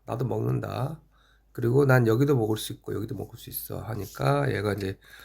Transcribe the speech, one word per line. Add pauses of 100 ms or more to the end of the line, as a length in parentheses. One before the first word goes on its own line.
나도
먹는다. (520)
그리고
난
여기도
먹을
수
있고,
여기도
먹을
수
있어."
하니까
얘가
이제, (260)